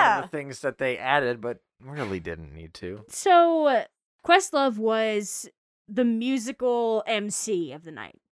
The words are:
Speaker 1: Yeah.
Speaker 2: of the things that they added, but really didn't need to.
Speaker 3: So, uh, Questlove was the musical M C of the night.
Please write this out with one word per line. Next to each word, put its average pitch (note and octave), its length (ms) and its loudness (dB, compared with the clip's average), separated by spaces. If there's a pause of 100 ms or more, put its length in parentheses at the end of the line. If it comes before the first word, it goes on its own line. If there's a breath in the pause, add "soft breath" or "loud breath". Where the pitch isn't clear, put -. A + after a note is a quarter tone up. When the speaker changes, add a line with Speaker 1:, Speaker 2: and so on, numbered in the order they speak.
Speaker 1:
Yeah. A3+ 180 4
Speaker 2:
of F3+ 120 -10
the D#3 60 -6
things C#3 240 -10
that C3+ 160 -4
they B2+ 200 -2
added, B2+ 440 2
but A#2+ 180 -6 (220)
really A#2+ 400 -6
didn't D#2+ 320 -10
need D#2+ 220 -18
to. G2+ 340 -12
Speaker 3:
So, E4+ 560 4
uh, B3+ 180 2 (420)
Questlove C#4+ 520 4
was A3 720 -2 (400)
the A3+ 160 2
musical A#3 1000 0
M G#3 240 -2
C E3+ 440 -4
of D#3 100 -14
the E3 80 -16
night. G#2+ 300 -16 (100)